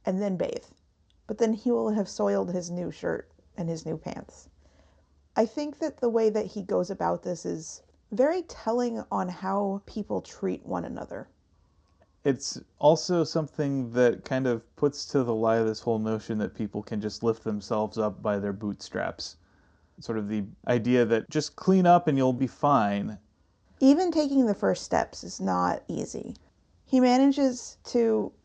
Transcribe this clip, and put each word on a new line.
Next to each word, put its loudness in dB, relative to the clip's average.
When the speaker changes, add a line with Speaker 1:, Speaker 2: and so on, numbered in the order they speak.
Speaker 1:
and -2
then -2
bathe? -4
But -8
then 2
he -2
will 0
have 0
soiled -2
his -6
new -6
shirt -6
and -4
his -6
new -6
pants. -14
I 4
think -8
that -6
the 0
way 2
that -2
he -10
goes -2
about -2
this -8
is -8
very 2
telling -4
on -2
how -4
people -6
treat -8
one -4
another. -12
Speaker 2:
It's -2
also 4
something -2
that 4
kind -2
of 0
puts 0
to 2
the 0
lie 4
this 0
whole 0
notion -2
that -4
people -6
can -6
just -6
lift 0
themselves -4
up -4
by 0
their -4
bootstraps. -8
Sort -6
of -4
the -4
idea 4
that 0
just -4
clean 4
up 6
and 2
you'll 2
be 0
fine. 0
Speaker 1:
Even 6
taking 2
the 0
first 0
steps -2
is -14
not 0
easy. -8
He 4
manages 4
to 0